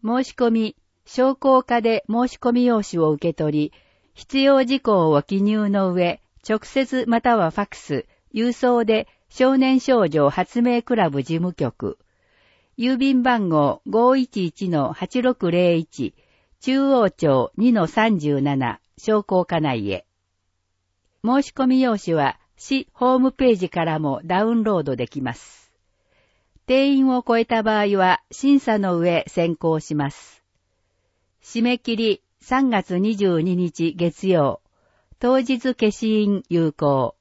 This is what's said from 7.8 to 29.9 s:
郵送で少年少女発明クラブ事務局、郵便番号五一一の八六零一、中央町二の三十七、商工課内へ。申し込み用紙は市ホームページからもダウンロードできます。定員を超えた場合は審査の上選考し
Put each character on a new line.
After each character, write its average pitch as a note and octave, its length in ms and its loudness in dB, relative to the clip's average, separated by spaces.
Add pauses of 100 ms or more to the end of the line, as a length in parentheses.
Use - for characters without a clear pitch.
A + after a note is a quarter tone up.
郵 A#3 200 -2
送 A#3+ 320 0
で A3 220 0 (220)
少 C4 280 2
年 C4 220 2
少 A#3+ 280 2
女 D3 220 2
発 F#3 320 -4
明 A#3+ 200 2
ク A#3+ 140 -2
ラ F#3+ 140 2
ブ C#3 140 -4
事 D#3+ 120 -6
務 E3+ 180 -4
局、 - 440 -6 (800)
郵 B3+ 200 -2
便 C4 260 2
番 A#3 260 0
号 D3 380 0
五 A#3 280 2
一 B3 300 -4
一 F3+ 240 -6
の D3+ 240 -2
八 G#3+ 280 -6
六 A#3+ 300 -2
零 F3 240 2
一、 D#3 380 -6 (460)
中 C4+ 300 0
央 A#3+ 200 2
町 C3 480 0
二 A#3+ 160 2
の F#3 140 0
三 G#3+ 320 0
十 D3 220 0
七、 C3+ 380 -2 (180)
商 G#3+ 260 0
工 F3+ 220 0
課 E3+ 140 -2
内 B2 320 -2
へ。 F2+ 140 -8 (1200)
申 C4 180 0
し - 80 -10
込 C4 160 -2
み C4 140 2
用 A#3+ 160 0
紙 E3+ 160 -4
は C#3+ 260 -2 (180)
市 - 360 -6
ホ B3+ 240 0
ー - 20 2
ム B3+ 120 2
ペ C4 200 2
ー A3 40 4
ジ F#3 140 -6
か E3 160 -2
ら D#3 140 -2
も D3 240 -4
ダ F3+ 200 0
ウ A3+ 120 -2
ン A3+ 80 0
ロ G3+ 160 0
ー D3+ 40 -4
ド C#3 120 -4
で A#2+ 120 -6
き C#3+ 140 -10
ま B2 120 -6
す。 - 380 -20 (960)
定 C4+ 260 2
員 C4 160 2
を B3+ 180 0
超 A#3 100 2
え A3+ 80 0
た A3+ 180 0
場 G#3+ 160 0
合 G3+ 180 0
は F#3 240 2 (100)
審 C#4 280 2
査 A3+ 180 0
の F#3 200 0
上 E3+ 300 0
選 E3+ 280 -2
考 D#3+ 240 -2
し D3+ 160 -8